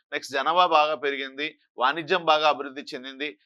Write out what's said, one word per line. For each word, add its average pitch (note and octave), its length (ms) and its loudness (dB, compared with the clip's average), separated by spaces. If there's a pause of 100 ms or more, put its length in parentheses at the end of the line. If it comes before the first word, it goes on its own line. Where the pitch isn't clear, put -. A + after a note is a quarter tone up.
(120)
నెక్స్ట్ C#3+ 220 -8
జనాభా D#3+ 320 2
బాగా D#3 280 4
పెరిగింది, C#3 640 -6 (200)
వాణిజ్యం D#3 460 0
బాగా D#3 240 4
అభివృద్ధి C#3 340 -2 (120)
చెందింది. C3+ 520 -12